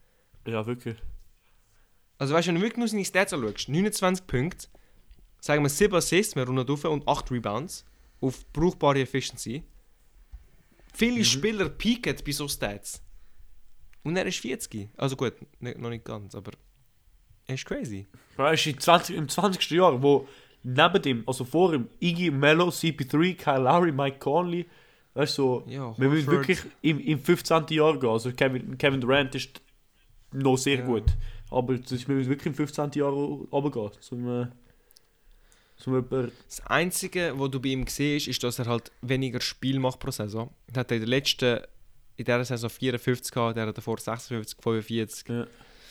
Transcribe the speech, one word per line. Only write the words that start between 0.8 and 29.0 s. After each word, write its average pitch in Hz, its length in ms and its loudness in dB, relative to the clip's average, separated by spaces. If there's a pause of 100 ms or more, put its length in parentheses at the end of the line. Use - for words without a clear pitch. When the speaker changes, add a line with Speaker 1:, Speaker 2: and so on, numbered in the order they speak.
Speaker 2:
Also 139 160 0
weißt 170 120 4
du, - 20 2
wenn 165 80 2
du 185 40 2
wirklich 226 160 0
nur 233 100 0
seine 208 160 -2
Stats 190 300 0
anschaust, 113 340 -4
neunundzwanzig 185 600 0
Punkte, 139 400 -4 (720)
sagen 147 240 2
wir 139 60 2
sieben 196 260 4
Assists, 170 400 2
wir 131 100 0
runden 127 240 0
auf 147 160 -2
und 151 220 -2
acht 143 240 0
Rebounds 117 520 -4 (360)
auf - 340 -4
brauchbare 147 480 2
Efficiency. 127 640 -6 (1300)
Viele 240 240 2
Speaker 1:
Mhm. 220 60 2
Speaker 2:
Spieler 185 460 2
peaken 202 540 -2
bei 147 80 -6
so 143 160 -4
Stats. 104 540 -8 (1000)
Und 165 140 -2
er - 100 0
ist 180 100 -4
vierzig. 113 600 -8
Also 135 180 -2
gut, 123 180 -2 (260)
nicht, 123 200 -10
noch 117 100 -8
nicht 117 160 -10
ganz, 104 300 -12
aber... 104 160 -12 (960)
Er 131 80 -6
ist - 100 -10
crazy. 110 420 -8 (300)
Speaker 1:
Er 147 160 4
ist 156 140 2
in 139 120 -4
zwanzig, 170 380 4
im 151 100 -4
zwanzigsten 180 500 0
Jahr, 156 240 6
wo 139 260 6 (360)
neben 156 400 4
ihm, 120 220 0
also 131 180 -4
vor 165 300 4
ihm, 120 160 0 (100)
Iggy, 170 320 0
Melo, 156 400 6
C 165 200 0
P - 120 -6
three, 165 300 4
Kyle 135 300 2
Lowry, 165 280 6
Mike 135 280 -2
Conley, 170 480 0 (480)
weißt 139 240 0
du, - 20 0
so, 127 260 2
Speaker 2:
Ja, 120 300 -8
Speaker 1:
wir 131 100 4
müssen 147 200 4
Speaker 2:
Horford. 143 200 4
Speaker 1:
wirklich - 240 -2 (120)
im, 156 160 2
im 151 200 0
fünfzehnten 165 540 2
Jahr 151 260 4
gehen. 123 100 2
Also 113 220 0
Kevin, 131 460 -2
Kevin 135 240 2